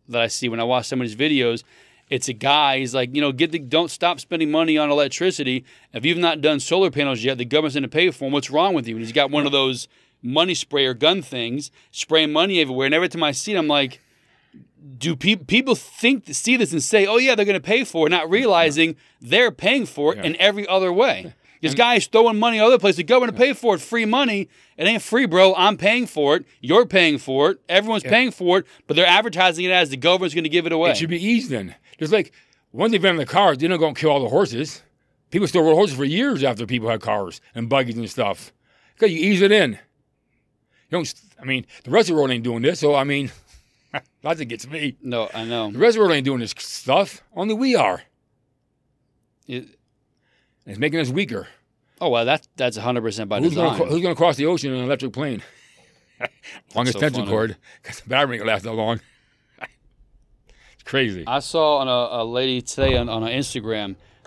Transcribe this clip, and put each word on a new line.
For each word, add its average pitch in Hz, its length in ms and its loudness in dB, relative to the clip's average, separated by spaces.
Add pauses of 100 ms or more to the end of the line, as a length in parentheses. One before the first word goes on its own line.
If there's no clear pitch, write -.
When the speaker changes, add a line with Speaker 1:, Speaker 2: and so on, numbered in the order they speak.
Speaker 1:
that 120 140 -2
I 117 60 2
see 123 200 -6
when 117 120 -4
I 117 40 -2
watch 123 240 0
some 131 140 -4
of 123 60 -4
these 107 100 -10
videos. 127 460 0 (460)
It's 139 200 -4
a 127 40 -6
guy, 139 460 2
he's 127 160 -6
like, 127 180 -2
you 147 80 -2
know, 143 120 -2
"Get 151 180 0
the, 165 80 -4
don't 151 320 -2
stop 175 300 -2
spending 160 300 -4
money 160 260 0
on 151 120 0
electricity. 143 760 -2 (280)
If 120 120 -6
you've 165 120 2
not 165 220 0
done 147 220 2
solar 180 300 2
panels 135 320 -2
yet, 131 140 -2
the 120 80 -8
government's 147 300 0
gonna 139 140 -4
pay 160 220 2
for 139 140 -8
'em. 135 60 -4
What's 143 180 -2
wrong 170 240 0
with 127 140 -4
you?" 113 80 -8
And 113 80 -10
he's 113 100 -12
got 139 180 2
one 147 140 0
of 139 60 -2
those 135 360 -2 (340)
money 160 320 0
sprayer 139 400 -2
gun 156 280 0
things, 127 500 -8 (200)
spraying 156 400 0
money 175 300 2
everywhere. 131 240 -2
And 139 100 0
every 175 140 0
time 165 140 -6
I 147 80 0
see 208 220 -6
it, 196 40 -2
I'm 156 100 -2
like, 143 320 0 (960)
do 151 200 -4
peop-, 175 300 0
people 254 280 2
think, - 480 -2 (100)
see 240 220 0
this 208 160 0
and 156 100 -2
say, 202 240 2
"Oh, 214 120 2
yeah, 254 180 2
they're 208 100 2
gonna 196 140 0
pay 208 240 0
for 156 240 0
it," 160 40 0
not 165 180 0
realizing 165 680 2 (240)
they're 196 320 2
paying 220 340 0
for 147 280 0
it 208 60 -12
Speaker 2:
Yeah. 180 80 -4
Speaker 1:
in 160 100 -2
every 202 280 2
other 185 280 0
way. 180 320 0
Speaker 2:
Yeah. - 60 -18 (280)
Speaker 1:
This 156 120 -2
Speaker 2:
And 143 80 -4
Speaker 1:
guy 240 160 4
is 190 120 2
throwing 220 320 4
money 226 200 2
other 233 180 8
places. 185 200 2
The 175 60 -4
government 233 340 2
pay 262 140 4
for 233 240 0
it, 156 60 -6
free 226 240 -4
money. 220 420 0 (300)
It 165 80 -2
ain't 214 160 0
free, 254 240 0
bro. 185 300 6
I'm 185 200 4
paying 226 300 0
for 147 300 2
it. - 100 -2 (160)
You're 185 240 4
paying 170 320 4
for 139 340 2
it. - 160 -8
Everyone's 202 360 2
Speaker 2:
Yeah. 127 80 -8
Speaker 1:
paying 240 200 4
for 180 280 0
it, - 60 -4 (200)
but 147 100 -4
they're 175 120 4
advertising 180 580 2
it 185 60 0
as 175 180 2
the 135 80 -8
government's 170 380 0
gonna 160 140 -2
give 160 180 0
it 156 40 -4
away. 165 200 2
Speaker 2:
It 151 60 -2
should 160 120 -4
be 170 120 -4
eased 233 280 0
then. 98 240 -8 (240)
Just 156 160 -4
like, 196 180 0 (400)
once 185 200 -2
they've 196 100 0
been 180 140 2
in - 20 -4
the 139 80 -4
cars, 175 320 2
they're 151 120 -2
not 180 100 -2
gonna 160 160 0
kill 151 160 0
all 139 100 0
the 117 80 -4
horses. 143 540 -4 (480)
People 185 160 0
still 175 160 2
rode 156 100 4
horses 160 240 2
for 139 80 -2
years 180 380 -2
after 117 240 -2
people 117 220 -2
had 110 120 -2
cars 101 400 -4 (140)
and 117 120 -6
buggies 123 300 0
and 113 100 -6
stuff. - 460 -6 (460)
'Cause 220 100 4
you 165 80 -2
ease 185 240 2
it 196 100 6
in. 185 200 4
You 101 60 -10 (1120)
don't, 175 160 -2
s-, - 80 -12 (260)
I 127 40 -16
mean, 131 200 -4 (200)
the 131 40 -12
rest 160 180 4
of 175 80 0
the 151 40 4
world 135 100 4
ain't 117 140 -2
doing 117 180 -2
this, 156 200 2
so, 147 120 4
I 139 100 2
mean, 143 280 -4 (340)
<laughs> - 260 -20 (300)
that's 160 180 -2
what 139 80 -8
gets 117 220 -12
me. 147 320 -6
Speaker 1:
No, 120 320 -4
I 113 100 -8
know. 113 280 -4
Speaker 2:
The 117 80 -8
rest 220 180 4
of 220 40 2
the - 0 -
world 185 120 4
ain't 135 120 0
doing 135 140 -2
this 110 200 -8
stuff. - 640 -2 (120)
Only 214 200 -4
we 254 200 2
are. 107 280 0 (1400)
Speaker 1:
It 127 160 -10
Speaker 2:
And - 60 -20 (960)
it's 98 120 -14
making 156 200 0
us 135 100 -2
weaker. 127 380 -4 (520)
Speaker 1:
Oh, 175 100 -2
well, 117 160 2
that, 147 220 -2 (100)
that's 123 200 -2
a 104 40 -10
hundred 120 200 -2
percent 110 260 -6
by 101 120 -2
Speaker 2:
Who's 156 160 0
gonna 165 140 0
Speaker 1:
design. - 80 -2 (100)
Speaker 2:
cro-, - 40 -
who's 170 120 0
gonna 180 120 -2
cross 160 200 4
the 139 100 -2
ocean 147 260 -2
in 127 60 -4
an 123 80 -6
electric 131 280 -4
plane? 131 280 -6 (800)
<laughs> - 560 -14
Long 120 100 0
Speaker 1:
So 123 60 0
Speaker 2:
extension 123 300 -2
Speaker 1:
funny. 101 100 -6
Speaker 2:
cord, 110 260 -2 (240)
'cause - 200 -18
the - 80 -18
battery 131 260 0
ain't 104 80 -8
gonna 110 80 0
last 95 140 -2
that 113 80 -8
long. 110 320 -2
<laughs> - 40 -20 (1600)
It's - 100 -20
crazy. 107 440 -2
Speaker 1:
I 131 120 -2
saw 151 380 2
on 135 100 -2
a, 120 340 -2
a - 20 -4
lady 123 380 -2
today 135 360 0
on, 120 120 -2
on 113 140 -6
Instagram, 113 720 -6 (320)